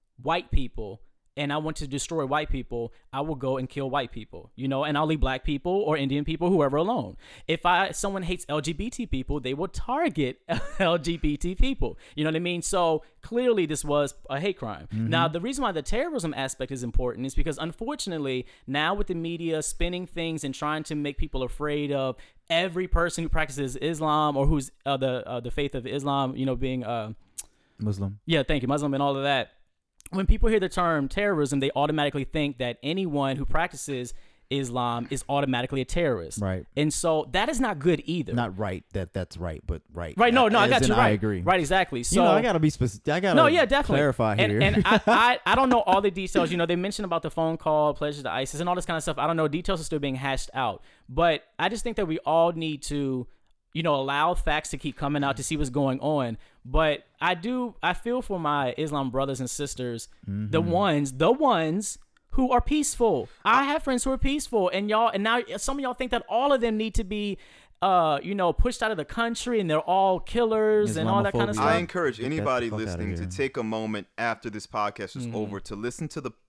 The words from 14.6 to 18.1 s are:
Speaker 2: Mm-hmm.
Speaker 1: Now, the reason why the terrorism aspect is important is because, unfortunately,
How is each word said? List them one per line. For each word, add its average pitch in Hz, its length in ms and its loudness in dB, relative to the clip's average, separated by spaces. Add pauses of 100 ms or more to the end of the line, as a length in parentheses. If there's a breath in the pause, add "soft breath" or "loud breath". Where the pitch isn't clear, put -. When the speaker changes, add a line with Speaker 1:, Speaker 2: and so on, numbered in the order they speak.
Speaker 2:
Mm-hmm. 110 160 -2
Speaker 1:
Now, 165 180 4
the 160 140 -2
reason 254 240 -4
why 208 80 0
the 160 80 -2
terrorism 226 560 0
aspect 131 340 -6
is 131 120 -6
important 123 420 0
is 135 100 -6
because, 147 220 0
unfortunately, 160 880 -4 (220 loud breath)